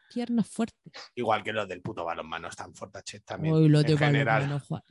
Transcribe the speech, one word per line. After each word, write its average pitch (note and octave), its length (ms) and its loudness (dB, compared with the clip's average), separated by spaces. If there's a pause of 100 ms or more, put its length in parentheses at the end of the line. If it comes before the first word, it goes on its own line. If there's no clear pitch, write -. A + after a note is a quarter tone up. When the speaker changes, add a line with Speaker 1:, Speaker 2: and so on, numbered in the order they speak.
(140)
Speaker 1:
piernas A#3+ 340 0
fuertes. - 460 -6 (220)
Speaker 2:
Igual A2 280 0
que G#2+ 80 -6
los G#2+ 160 -2
del F2+ 140 -10
puto F#2+ 240 -8
balonmano E2 440 -6
están F2 260 -16
fortaches - 500 -14
también, D#3 300 -2
Speaker 1:
Ay, D#3+ 140 6
los D3 140 8
Speaker 2:
en D3 40 2
Speaker 1:
de D#3 100 4
Speaker 2:
general. C#3+ 280 4 (180)
Speaker 1:
balonmano, C#3+ 240 -2
Juan. - 240 -8